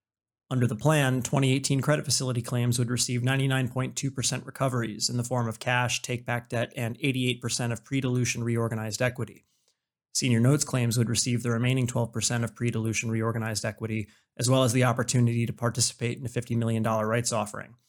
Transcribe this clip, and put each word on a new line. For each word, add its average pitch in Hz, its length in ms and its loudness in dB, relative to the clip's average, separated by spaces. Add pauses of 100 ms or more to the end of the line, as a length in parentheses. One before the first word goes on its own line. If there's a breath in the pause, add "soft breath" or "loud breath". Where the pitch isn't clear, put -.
(500)
Under 123 160 2
the 113 80 0
plan, 131 460 2
twenty 135 320 2
eighteen 135 300 0
credit 151 240 0
facility 127 340 -2
claims 120 380 0
would 120 120 0
receive 123 320 -2
ninety-nine 131 460 2
point 127 280 -4
two 139 140 -4
percent 131 360 -4
recoveries 123 640 -2
in 123 80 -2
the 120 60 0
form 120 220 -2
of 110 140 -6
cash, 123 400 0
take-back 120 480 -6
debt, 120 260 -2
and 120 280 -4
eighty-eight 127 400 0
percent 120 280 -2
of 113 140 -6
pre-dilution 127 580 0
reorganized 117 600 -2
equity. 123 420 -4 (720)
Senior 120 260 4
notes 127 240 6
claims 117 320 0
would 117 140 2
receive 117 320 0
the 120 80 -2
remaining 123 360 2
twelve 117 280 -2
percent 117 300 -2
of 110 100 -6
pre-dilution 113 560 -2
reorganized 113 540 -2
equity, 110 420 -4 (300 soft breath)
as 120 120 0
well 131 140 6
as 120 100 4
the 123 120 4
opportunity 120 600 2
to 117 80 -4
participate 117 640 -2
in 139 60 -12
a 117 40 -6
fifty 117 260 -4
million 113 300 0
dollar 110 240 0
rights 117 240 0
offering. 107 420 -6 (140)